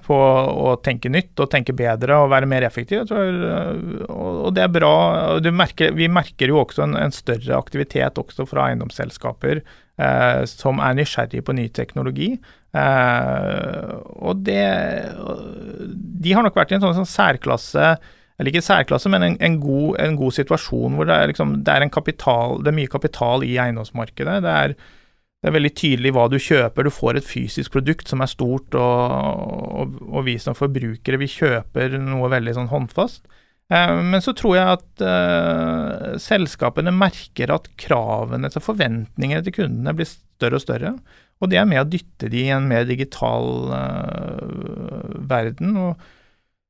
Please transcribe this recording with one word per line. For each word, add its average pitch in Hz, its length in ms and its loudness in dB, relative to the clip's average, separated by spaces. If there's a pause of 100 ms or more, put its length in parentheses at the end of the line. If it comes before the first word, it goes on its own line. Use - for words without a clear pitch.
på 139 160 4
å 131 640 4
tenke 123 240 -2
nytt - 320 -2
og 139 80 2
tenke 135 240 0
bedre 123 480 2
og 143 80 6
være 135 160 4
mer 131 240 2
effektiv. 202 380 -4
Jeg - 20 -14
tror, 185 340 -2 (140)
eh, 175 480 -6
og, 175 460 -6
og 185 40 0
det 185 140 4
er - 0 -
bra. 160 280 6 (420)
Og 160 40 0
du 165 60 2
merker, 160 480 2
vi 165 160 2
merker 147 400 2
jo 151 80 6
også 147 240 0
en, 147 160 0
en 143 100 0
større 127 460 -2
aktivitet 135 640 -2
også - 240 -8
fra 135 240 0
eiendomsselskaper, 123 920 -4 (340)
eh, 127 480 2
som 131 400 -2
er 131 160 2
nysgjerrige 120 400 -2
på 135 160 -4
ny 113 160 -4
teknologi. 135 600 -4 (360)
Eh, 123 1200 0 (280)
og 190 240 -2
det, 196 160 2 (560)
og - 220 -10 (840)
de 175 100 2
har 226 140 6
nok 190 80 2
vært 165 160 4
i 190 60 2
en 196 80 2
sånn, 175 160 2
sånn 180 180 -4
særklasse, 147 760 2 (420)
eller 135 120 0
ikke 170 120 0
særklasse, 151 480 2
men 190 160 4
en, 170 160 0
en 165 160 4
god, 143 400 0
en 156 200 2
god 131 160 0
situasjon 131 600 0
hvor 156 120 0
det 165 100 4
er 147 140 4
liksom, 147 360 0
det 147 80 4
er 135 80 4
en 147 80 0
kapital, 131 720 0
det 147 80 2
er 151 80 0
mye 135 120 -4
kapital 131 560 0
i 123 120 -2
eiendomsmarkedet. 120 800 -4 (100)
Det 165 160 0
er, 143 120 0 (680)
det - 80 0
er 151 80 2
veldig 147 180 2
tydelig 131 400 2
hva 120 160 4
du 139 80 2
kjøper. 135 480 2
Du 143 80 0
får 120 240 0
et - 80 -6
fysisk - 480 -6
produkt 135 380 0
som 131 100 -2
er 131 80 -2
stort, 131 480 -4
og, 123 360 2 (680)
og, 135 140 -8 (100)
og 135 220 -4
vi 120 100 -2
som 123 160 -6
forbrukere, 131 640 -2
vi 139 140 -2
kjøper 131 640 -2
noe 131 320 -2
veldig 120 300 0
sånn 120 100 -4
håndfast. 143 540 -4 (480)
Eh, 175 320 4
men 185 180 2
så - 140 -2
tror 185 240 4
jeg 185 160 4
at, - 260 -10
eh, 85 1040 0 (160)
selskapene 170 720 0
merker 170 600 0
at - 240 -8
kravene 120 720 -2
til 151 100 -6
forventningene 139 840 -2
til 185 100 -6
kundene 139 380 -2
blir 160 160 -4
større - 480 -2
og - 80 -16
større, 131 260 -4 (460)
og 185 80 0
det 185 80 4
er 190 80 6
med 160 160 4
å 147 80 0
dytte - 400 -6
de 120 160 -2
i 135 80 2
en 135 160 0
mer 120 160 2
digital, 120 880 -2
eh, - 1500 -8
verden. 131 560 -2
Og 175 280 -4 (600)